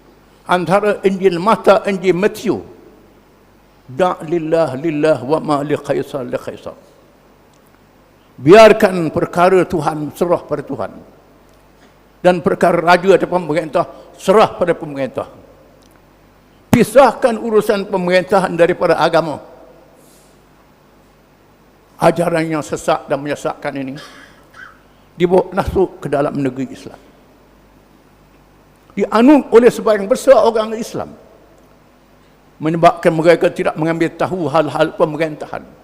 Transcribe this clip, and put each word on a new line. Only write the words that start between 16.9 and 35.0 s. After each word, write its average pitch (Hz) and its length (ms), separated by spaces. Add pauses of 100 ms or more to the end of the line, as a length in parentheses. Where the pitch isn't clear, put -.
urusan 214 480
pemerintahan 185 720
daripada 170 400
agama. 160 400 (2750)
Ajaran 165 480
yang 156 160
sesat - 400
dan 139 160
menyesatkan 143 560
ini 135 180 (1160)
dibawa 175 400
masuk - 500
ke - 60
dalam 143 260
negeri 131 380
Islam. - 260 (2000)
Dianut 240 560
oleh 233 180
sebahagian 202 380
besar 254 340
orang 220 320
Islam. 151 400 (1400)
Menyebabkan 165 560
mereka 165 380
tidak 180 260
mengambil 165 320
tahu 156 380
hal-hal 156 480
pemerintahan. 156 640 (220)